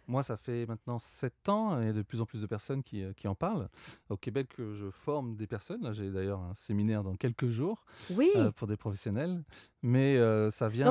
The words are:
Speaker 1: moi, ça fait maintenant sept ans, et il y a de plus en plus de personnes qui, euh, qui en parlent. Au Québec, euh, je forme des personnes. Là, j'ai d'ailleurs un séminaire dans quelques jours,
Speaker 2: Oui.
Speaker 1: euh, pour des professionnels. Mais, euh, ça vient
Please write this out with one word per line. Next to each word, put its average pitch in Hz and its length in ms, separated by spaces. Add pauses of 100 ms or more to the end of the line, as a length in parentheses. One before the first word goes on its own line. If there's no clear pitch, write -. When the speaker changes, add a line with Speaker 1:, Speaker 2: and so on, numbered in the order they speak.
Speaker 1:
moi, 131 160
ça 113 140
fait 120 280
maintenant 117 320
sept - 520
ans, 208 300
et 113 40
il 110 40
y - 40
a - 20
de 107 80
plus 113 180
en 113 60
plus 107 160
de 107 60
personnes 135 340
qui, 101 220
euh, 95 100
qui - 140
en 98 80
parlent. 165 340 (400)
Au 101 80
Québec, 127 320 (100)
euh, 107 140
je 101 160
forme 127 460
des 107 120
personnes. 185 360
Là, 113 100
j'ai 101 160
d'ailleurs 98 320
un 90 140
séminaire 104 480
dans 95 120
quelques 123 340
jours, 143 360 (240)
Speaker 2:
Oui. 247 260
Speaker 1:
euh, 277 160
pour - 160
des 104 80
professionnels. 123 680 (400)
Mais, 131 340
euh, 110 320
ça 113 180
vient 113 240